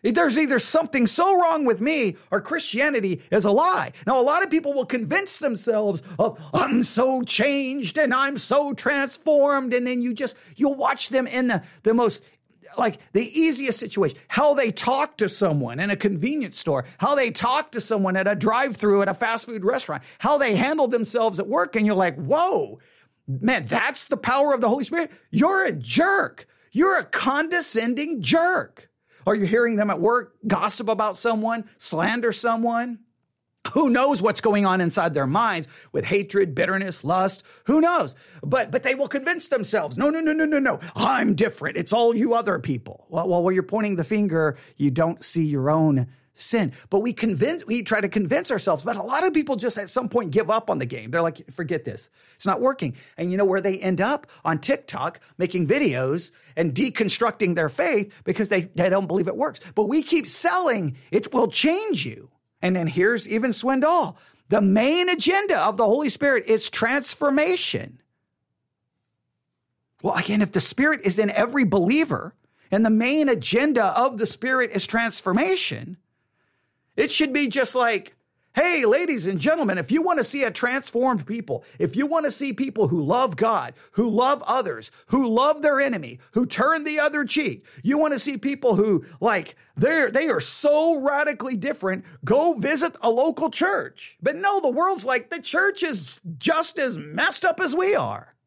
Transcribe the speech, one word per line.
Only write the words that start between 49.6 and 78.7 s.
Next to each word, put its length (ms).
at 100
some 220
point 220
give 180
up 180
on 100
the 60
game. 260
They're 120
like, 280
"Forget 340
this. 260
It's 100
not 140
working." 340
And 160
you 60
know 80
where 160
they 160
end 220
up? 280
On 160
TikTok, 580
making 280
videos 640
and 200
deconstructing 840
their 140
faith 420
because 260
they, 280
they 140
don't 180
believe 200
it 80
works. 240
But 140
we 160
keep 240
selling, 720
"It 240
will 140
change 580
you." 240
And 140
then 120
here's 420
even 240
Swindoll. 640
The 120
main 480
agenda 520
of 160
the 80
Holy 240
Spirit 380
is 240
transformation. 1300
Well, 140
again, 260
if 100
the 80
Spirit 440
is 140
in 120
every 340
believer 720
and 140
the 60
main 380
agenda 560
of 340
the 80
Spirit 460
is 140
transformation, 1120
it 140
should 240
be 140
just 260
like, 420
"Hey, 320